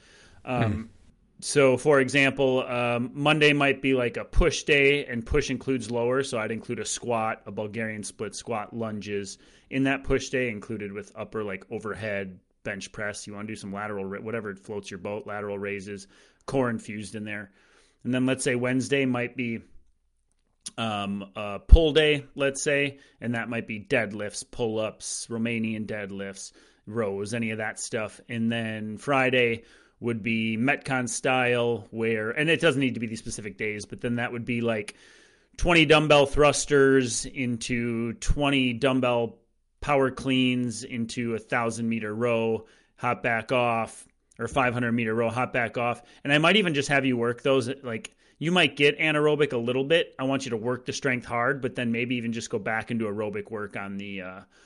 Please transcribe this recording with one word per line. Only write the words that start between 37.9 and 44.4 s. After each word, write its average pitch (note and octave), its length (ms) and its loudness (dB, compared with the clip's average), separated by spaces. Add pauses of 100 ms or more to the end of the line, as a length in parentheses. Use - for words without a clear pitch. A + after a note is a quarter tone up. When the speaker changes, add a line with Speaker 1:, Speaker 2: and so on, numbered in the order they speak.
Speaker 1:
twenty C#3 600 2
dumbbell B2 640 2 (440)
power C3+ 300 4
cleans B2+ 720 0
into A#2 520 -4
a G#2+ 40 -4
thousand A#2 480 -2
meter G#2+ 260 -2
row, A2+ 520 0 (320)
hop B2 260 -2
back A#2 280 -2
off, A#2 540 0 (320)
or - 120 -4